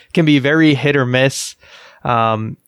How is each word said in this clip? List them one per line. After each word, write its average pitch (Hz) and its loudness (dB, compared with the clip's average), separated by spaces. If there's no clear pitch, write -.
can 170 0
be 147 4
very 151 2
hit 139 -2
or 131 0
miss. 127 -2
Um, 113 -2